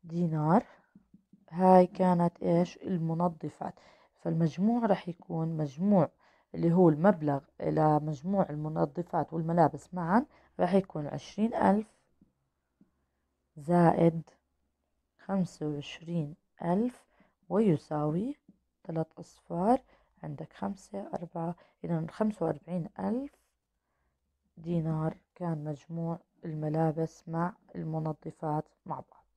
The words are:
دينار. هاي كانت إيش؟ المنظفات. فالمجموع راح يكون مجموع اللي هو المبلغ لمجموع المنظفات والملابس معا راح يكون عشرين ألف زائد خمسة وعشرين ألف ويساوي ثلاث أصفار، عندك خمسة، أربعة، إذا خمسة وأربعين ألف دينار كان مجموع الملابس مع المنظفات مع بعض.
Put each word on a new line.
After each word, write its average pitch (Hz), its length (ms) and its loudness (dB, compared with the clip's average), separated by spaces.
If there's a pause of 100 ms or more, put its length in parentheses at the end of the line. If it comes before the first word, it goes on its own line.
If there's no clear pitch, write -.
دينار. 165 600 0 (840)
هاي 185 380 8
كانت 175 560 0
إيش؟ 175 340 2
المنظفات. 165 960 -4 (460)
فالمجموع 170 680 0
راح 190 240 0
يكون 165 480 -6
مجموع 156 520 2 (460)
اللي 165 180 2
هو 175 160 8
المبلغ 151 540 2 (160)
لمجموع 156 880 0
المنظفات 156 840 -4
والملابس 165 600 0
معا 180 320 0 (340)
راح 180 140 2
يكون 160 340 -2
عشرين 214 460 -6
ألف 202 340 2 (1700)
زائد 165 640 4 (1040)
خمسة 180 420 -4
وعشرين 151 680 -8 (260)
ألف 208 440 -2 (440)
ويساوي 175 840 0 (480)
ثلاث 160 240 -6 (120)
أصفار، 180 640 -2 (420)
عندك 156 300 -12
خمسة، 196 600 -10
أربعة، 175 420 -8 (280)
إذا 165 260 -4
خمسة 214 360 -2
وأربعين 160 440 -6 (100)
ألف 233 320 -4 (1300)
دينار 160 600 -4 (180)
كان 165 280 -6
مجموع 165 560 -8 (260)
الملابس 156 840 -4
مع 165 240 -4 (220)
المنظفات 156 880 -6 (200)
مع 151 100 -8
بعض. - 300 -20 (120)